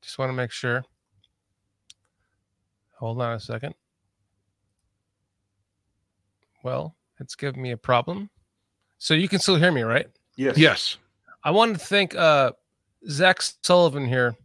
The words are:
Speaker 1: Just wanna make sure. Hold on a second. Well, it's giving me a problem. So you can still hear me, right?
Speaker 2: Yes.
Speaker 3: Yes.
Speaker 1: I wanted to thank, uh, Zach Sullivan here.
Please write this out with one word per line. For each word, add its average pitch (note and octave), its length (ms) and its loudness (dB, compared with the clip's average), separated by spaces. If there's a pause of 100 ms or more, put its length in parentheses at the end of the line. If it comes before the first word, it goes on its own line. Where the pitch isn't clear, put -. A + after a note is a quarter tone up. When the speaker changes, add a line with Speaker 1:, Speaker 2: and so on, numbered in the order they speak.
Speaker 1:
Just - 180 -12
wanna C3 120 -4
make B2+ 200 -6
sure. B2+ 320 -4 (2250)
Hold A#2 200 -6
on A#2 120 -4
a A2 80 -8
second. A#2 340 -10 (3000)
Well, C3 320 -8 (240)
it's - 160 -16
giving C3+ 260 -8
me B2+ 120 -6
a A#2 40 -8
problem. E3 540 -2 (680)
So - 160 0
you E3 120 4
can F#3+ 140 0
still F#3+ 160 2
hear E3+ 160 4
me, C3 100 0
right? A2+ 240 0 (300)
Speaker 2:
Yes. C3 200 0
Speaker 3:
Yes. D3+ 400 2 (460)
Speaker 1:
I D3 80 -2
wanted G#3 300 2
to - 40 -18
thank, G3 300 0
uh, D3 380 4 (560)
Zach F3+ 340 2 (200)
Sullivan D#3+ 440 4
here. B2 380 0